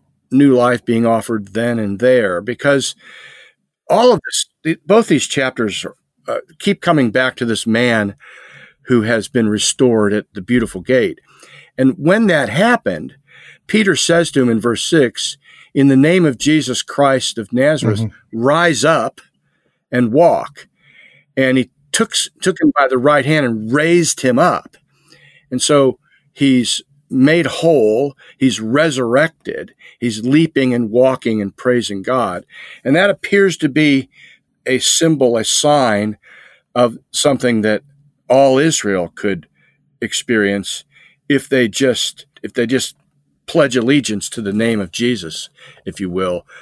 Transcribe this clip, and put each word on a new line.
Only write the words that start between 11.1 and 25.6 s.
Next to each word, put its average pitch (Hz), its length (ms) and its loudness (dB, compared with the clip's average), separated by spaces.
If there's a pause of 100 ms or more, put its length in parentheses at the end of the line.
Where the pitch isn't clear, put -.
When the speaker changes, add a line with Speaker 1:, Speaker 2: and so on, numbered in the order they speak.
Speaker 1:
And 131 200 2
when 190 300 2
that 147 220 0
happened, 131 640 -2 (520)
Peter 196 280 0
says 165 360 0
to 139 100 2
him 123 80 2
in 113 100 0
verse 113 240 -2
six, - 540 0 (360)
"In 139 140 4
the 135 100 4
name 165 280 4
of 127 120 0
Jesus 139 460 -2
Christ 135 540 -2
of 110 160 -10
Nazareth, 131 480 0
Speaker 2:
Mm-hmm. - 380 -10
Speaker 1:
rise 147 460 0
up 139 360 -2 (720)
and 123 220 0
walk." - 540 0 (720)
And 131 200 2
he 127 140 -2 (200)
took, - 220 -2 (280)
took 185 200 -2
him 151 160 4
by 139 100 4
the 131 100 0
right 139 280 2
hand 147 200 0
and 110 280 -6
raised 165 480 2
him 123 160 2
up. 156 400 0 (720)
And 127 120 -6